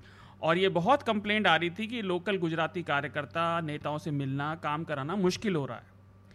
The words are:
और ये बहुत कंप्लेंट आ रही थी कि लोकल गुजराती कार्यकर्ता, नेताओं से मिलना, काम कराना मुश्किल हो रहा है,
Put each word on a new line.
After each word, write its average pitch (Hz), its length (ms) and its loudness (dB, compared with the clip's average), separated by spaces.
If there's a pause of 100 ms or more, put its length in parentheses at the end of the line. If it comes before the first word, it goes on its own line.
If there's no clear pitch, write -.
(420)
और 165 160 4
ये 190 100 6
बहुत 185 340 4
कंप्लेंट 208 440 0
आ 165 100 6
रही 170 140 0
थी 208 160 -6
कि 233 160 -6
लोकल 185 340 0
गुजराती 165 460 0
कार्यकर्ता, 156 800 -2
नेताओं 147 380 -4
से 160 120 -6
मिलना, 143 440 -2
काम 156 300 -4
कराना 151 320 -4
मुश्किल 185 400 2
हो 139 100 -2
रहा 120 100 -8
है, - 80 -14 (500)